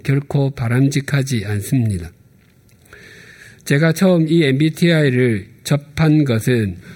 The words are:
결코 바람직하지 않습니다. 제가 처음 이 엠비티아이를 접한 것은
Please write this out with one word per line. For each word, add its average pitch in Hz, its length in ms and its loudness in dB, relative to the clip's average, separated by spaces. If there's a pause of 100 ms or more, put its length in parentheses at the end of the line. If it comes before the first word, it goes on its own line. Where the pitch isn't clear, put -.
결코 139 480 -2
바람직하지 135 960 -2
않습니다. 101 640 -2 (1500)
제가 156 280 0
처음 175 360 2
이 170 160 2
엠비티아이를 135 1000 0 (180)
접한 151 600 0
것은 113 520 0 (200)